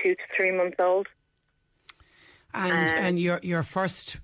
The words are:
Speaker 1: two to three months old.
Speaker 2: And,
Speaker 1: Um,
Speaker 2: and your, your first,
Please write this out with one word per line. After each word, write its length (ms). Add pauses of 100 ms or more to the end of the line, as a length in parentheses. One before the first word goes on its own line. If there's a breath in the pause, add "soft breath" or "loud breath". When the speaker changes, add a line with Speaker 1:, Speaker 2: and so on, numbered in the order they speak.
Speaker 1:
two 120
to 80 (120)
three 160
months 280
old. 300 (1500 soft breath)
Speaker 2:
And, 180
Speaker 1:
Um, 240
Speaker 2:
and 220
your, 240
your 200
first, 600